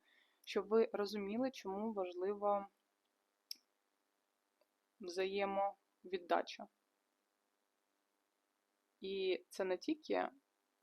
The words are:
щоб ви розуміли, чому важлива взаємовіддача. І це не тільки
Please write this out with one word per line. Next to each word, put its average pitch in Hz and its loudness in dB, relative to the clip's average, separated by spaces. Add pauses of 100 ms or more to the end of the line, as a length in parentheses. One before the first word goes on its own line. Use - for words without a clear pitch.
(440)
щоб 196 -2
ви 220 6
розуміли, 208 -2
чому 202 -4
важлива 202 0 (2250)
взаємовіддача. 196 -2 (2250)
І 190 0
це - -2
не 185 2
тільки 190 0 (540)